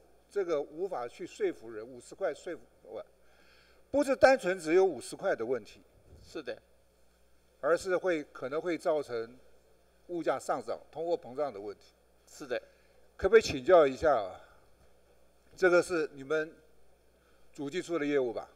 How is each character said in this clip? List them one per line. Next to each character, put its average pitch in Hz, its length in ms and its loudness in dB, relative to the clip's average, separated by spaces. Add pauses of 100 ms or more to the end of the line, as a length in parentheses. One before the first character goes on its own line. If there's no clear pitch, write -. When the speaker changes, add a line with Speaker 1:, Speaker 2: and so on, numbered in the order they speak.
(300)
Speaker 1:
这 202 140 -4
个 165 180 -2
无 156 260 -8
法 131 200 -6
去 165 200 -14
说 196 240 -4
服 - 180 -14
人， 110 160 -12
五 127 140 -18
十 - 160 -20
块 175 180 -4
说 165 220 -12
服 107 60 -20 (220)
我， 101 220 -14 (840)
不 285 120 2
是 262 120 0
单 262 220 6
纯 185 200 -2
只 160 160 -2
有 190 120 6
五 143 160 -2
十 - 140 -14
块 175 200 -2
的 113 100 -8
问 117 180 -4
题。 101 180 -20 (420)
Speaker 2:
是 - 180 -16
的。 120 160 -12 (1000)
Speaker 1:
而 151 160 2
是 180 220 -2
会， 160 340 0
可 - 180 -12
能 151 120 -6
会 165 160 -4
造 156 240 0
成 120 360 -8 (720)
物 175 140 -8
价 151 160 0
上 135 260 -4
涨、 101 160 -8 (120)
通 160 140 -8
货 170 100 0
膨 123 200 -10
胀 143 160 -4
的 98 80 -12
问 101 160 -10
题。 - 180 -20 (340)
Speaker 2:
是 - 180 -16
的。 120 160 -4 (560)
Speaker 1:
可 196 100 -2
不 214 60 4
可 226 60 12
以 - 20 4
请 135 240 -6
教 165 200 10
一 135 100 0
下 147 200 4
啊？ 92 240 -4 (1160)
这 185 140 4
个 175 120 6
是 160 320 -2
你 135 100 -14
们 156 300 -4 (1000)
主 143 180 -10
计 170 120 -6
处 165 160 -4
的 147 80 -2
业 143 140 2
务 123 120 -2
吧？ 98 240 -10